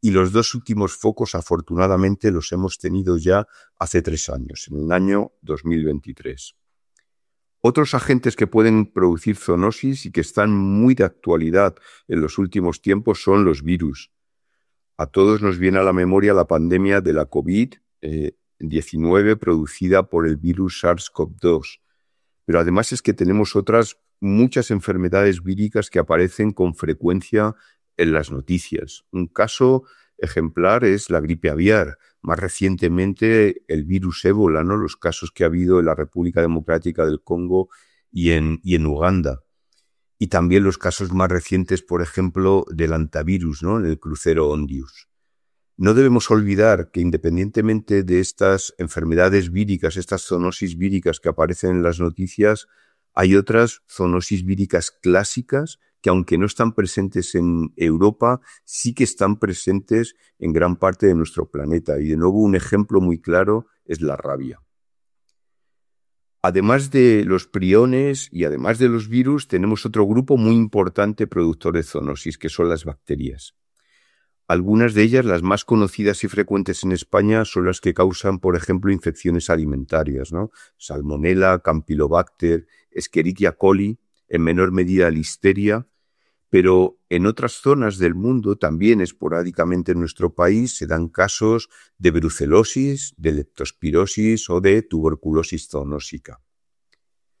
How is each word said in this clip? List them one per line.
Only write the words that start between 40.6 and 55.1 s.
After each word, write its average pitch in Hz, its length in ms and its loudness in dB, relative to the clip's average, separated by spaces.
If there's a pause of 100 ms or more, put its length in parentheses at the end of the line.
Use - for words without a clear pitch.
los 95 140 0
casos 90 360 -4
más 92 160 2
recientes, 90 520 -2
por 87 200 -4
ejemplo, 92 680 0
del 80 220 -2
hantavirus, 80 720 -4
¿no? 104 160 -2
En 95 60 -4
el 78 140 -4
crucero 78 500 -2
Ondius. 69 580 -8 (680)
No 101 160 4
debemos 123 360 4
olvidar 104 600 2
que - 80 -4
independientemente 98 1040 0
de 90 160 2
estas 95 580 -2
enfermedades 87 720 0
víricas, 90 460 -2
estas 92 280 -6
zoonosis 90 540 -4
víricas 92 440 -2
que 85 80 -2
aparecen 85 420 -2
en 90 120 0
las 85 180 -2
noticias, 92 640 -2 (460)
hay 95 240 4
otras 113 520 2
zoonosis 90 540 -2
víricas 92 480 -2
clásicas 123 880 -2 (220)